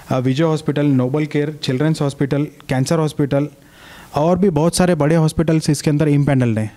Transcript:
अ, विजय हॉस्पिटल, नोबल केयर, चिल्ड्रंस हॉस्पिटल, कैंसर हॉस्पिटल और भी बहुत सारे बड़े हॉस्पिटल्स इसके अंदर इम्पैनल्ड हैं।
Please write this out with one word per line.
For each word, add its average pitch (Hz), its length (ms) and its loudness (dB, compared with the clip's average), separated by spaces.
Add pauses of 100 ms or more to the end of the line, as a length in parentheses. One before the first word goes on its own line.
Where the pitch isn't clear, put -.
अ, 131 100 0
विजय 131 260 0
हॉस्पिटल, 147 420 0
नोबल 139 400 0
केयर, 147 360 -4
चिल्ड्रंस 151 400 -2
हॉस्पिटल, 143 420 -2
कैंसर 139 540 -2
हॉस्पिटल 147 500 -2 (680)
और 170 240 2
भी 190 120 2
बहुत 160 260 0
सारे 180 180 2
बड़े 151 220 2
हॉस्पिटल्स 160 540 0
इसके 151 200 0
अंदर 147 180 2
इम्पैनल्ड 139 500 2
हैं। 110 180 -4